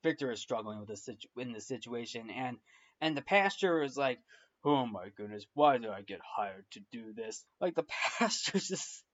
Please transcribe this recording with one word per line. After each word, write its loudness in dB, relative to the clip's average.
Victor 0
is -4
struggling -4
with -12
this -10
situ-, -12
in -8
this -10
situation, -8
and, -6
and 0
the -2
pastor 4
is -2
like, 2
Oh 6
my -6
goodness, -8
why 8
did -2
I -6
get -8
hired -4
to -14
do -10
this? -8
Like, 2
the 0
<laughs> -2
pastor's 0
just -6